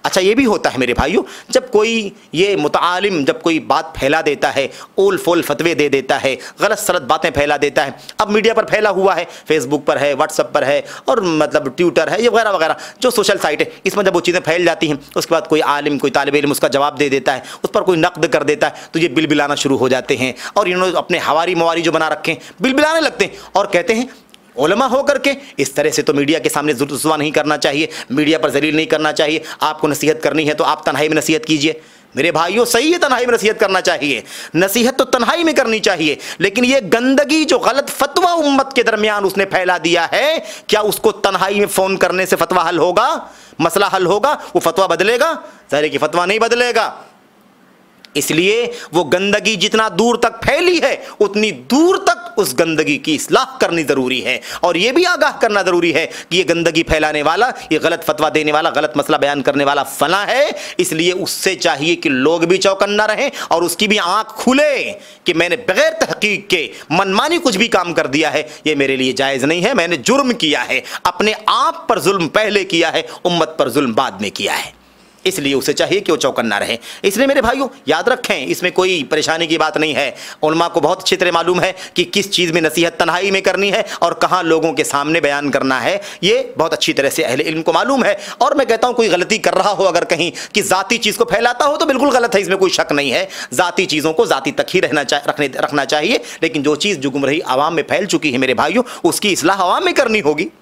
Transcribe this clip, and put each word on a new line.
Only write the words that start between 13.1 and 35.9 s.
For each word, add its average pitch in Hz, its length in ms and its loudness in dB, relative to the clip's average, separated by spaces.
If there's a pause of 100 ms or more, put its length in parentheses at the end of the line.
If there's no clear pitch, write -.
सोशल 208 260 2
साइट 156 240 -2
है, 147 100 -2 (140)
इसमें 190 200 0
जब 185 80 4
वो 175 60 2
चीज़ें 175 220 0
फैल 170 240 0
जाती 165 220 2
हैं, 147 120 -2 (180)
उसके 170 180 0
बाद 156 120 -2
कोई 156 120 2
आलिम, 143 380 0
कोई 131 140 -2
तालिब 143 240 0
इल्म 147 160 2
उसका 143 160 0
जवाब 139 280 0
दे 139 140 0
देता 135 240 0
है, 127 100 -6 (200)
उस - 100 -6
पर 214 80 2
कोई 180 160 2
नक़्द 165 300 0
कर 156 160 0
देता 147 240 0
है, - 260 -8
तो 170 60 -2
ये 165 100 2
बिलबिलाना 147 460 0
शुरू 135 220 0
हो 127 120 2
जाते 127 260 2
हैं 123 180 -4 (240)
और 202 120 2
इन्होंने 180 280 0
अपने 170 220 -2
हवारी 165 360 0
मवारी 165 260 2
जो 165 100 0
बना 160 160 0
रखे 151 240 -4
हैं, 156 100 -6 (200)
बिलबिलाने 294 380 2
लगते 262 260 0
हैं - 120 -12 (180)
और 202 120 2
कहते 175 260 0
हैं, 254 160 -2 (480)
"उलमा 185 280 2
होकर 269 320 0
के 277 180 0 (240)
इस 139 160 -2
तरह 151 140 2
से 147 120 0
तो 147 120 0
मीडिया 143 260 2
के 160 100 -2
सामने 147 240 0
रुसवा 139 440 -2
नहीं 151 140 -2
करना 147 260 0
चाहिए, 151 320 0 (220)
मीडिया 151 260 2
पर 156 120 0
जलील 147 260 0
नहीं 156 120 2
करना 156 240 0
चाहिए, 156 300 0 (200)
आपको 151 260 -2
नसीहत 151 360 0
करनी 156 220 0
है 151 80 0
तो 156 100 -2
आप 147 220 0
तन्हाई 151 240 0
में 156 80 0
नसीहत 156 280 -2
कीजिए।" 151 360 0 (340)
मेरे 151 160 0
भाइयों, 180 340 2
सही 233 260 2
है, 349 60 2
तन्हाई 254 280 0
में 240 80 2
नसीहत 214 260 0
करना 190 220 2
चाहिए, 147 420 0 (320)
नसीहत 220 420 2
तो 277 60 2
तन्हाई 269 400 0
में 320 120 2
करनी 226 240 2
चाहिए, 160 380 0 (240)